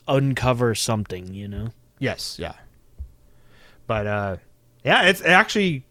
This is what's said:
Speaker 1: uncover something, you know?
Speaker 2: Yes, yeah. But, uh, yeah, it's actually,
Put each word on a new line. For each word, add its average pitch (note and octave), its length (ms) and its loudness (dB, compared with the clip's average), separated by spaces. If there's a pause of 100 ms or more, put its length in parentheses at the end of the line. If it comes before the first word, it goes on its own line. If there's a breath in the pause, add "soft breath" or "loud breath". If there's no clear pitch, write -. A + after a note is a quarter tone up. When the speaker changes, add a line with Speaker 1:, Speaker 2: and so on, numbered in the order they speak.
Speaker 1:
uncover B2+ 680 2
something, F#2+ 580 -4
you G2+ 140 -10
know? G2+ 220 -8 (280)
Speaker 2:
Yes, - 400 -6
yeah. D#2+ 160 -8 (1300 soft breath)
But, G#2+ 180 -2
uh, G2+ 320 -2 (480)
yeah, F3 220 4
it's F#3 160 2
actually, F3+ 680 2